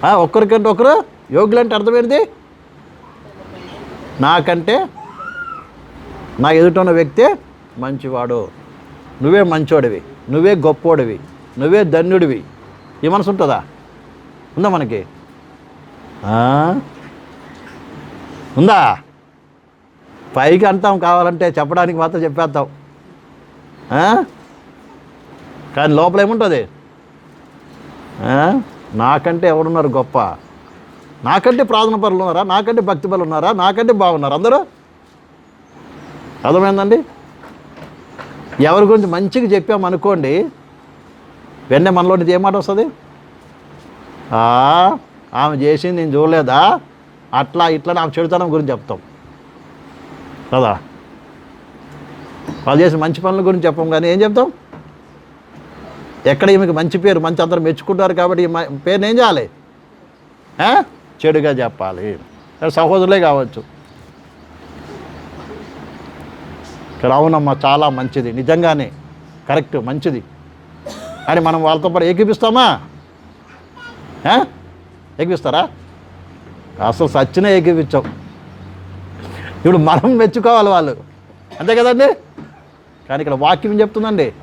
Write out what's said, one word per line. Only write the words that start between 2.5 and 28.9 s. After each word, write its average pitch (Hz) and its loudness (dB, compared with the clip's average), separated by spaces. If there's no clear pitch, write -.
నాకంటే, 170 0
నా 147 2
ఎదుట 165 4
ఉన్న 185 2
వ్యక్తే 170 2
మంచివాడు, 123 -6
నువ్వే 180 4
మంచోడివి, 151 0
నువ్వే 170 4
గొప్పోడివి, 143 0
నువ్వే 180 2
ధన్యుడివి. 165 0
ఈ 151 2
మనసు 190 0
ఉంటుందా? 139 0
ఉందా 185 0
మనకి? 117 -4
ఆ? 135 2
ఉందా? 160 4
పైకి 165 4
అంటాం, 196 2
కావాలంటే 175 0
చెప్పడానికి 170 0
మాత్రం 165 -2
చెప్పేస్తాం. 147 -2
ఆ? 208 2
కానీ 151 2
లోపల 175 2
ఏముంటుంది? 202 0
ఆ? 151 2